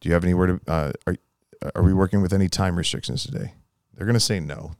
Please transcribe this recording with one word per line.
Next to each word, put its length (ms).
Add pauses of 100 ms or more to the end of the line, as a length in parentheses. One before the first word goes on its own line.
"Do 80
you 60
have 100
anywhere 220
to, 220
uh, 240 (140)
are, 100 (580)
are 80
we 100
working 300
with 100
any 160
time 280
restrictions 480
today?" 300 (400)
They're 120
gonna 140
say 200
no. 400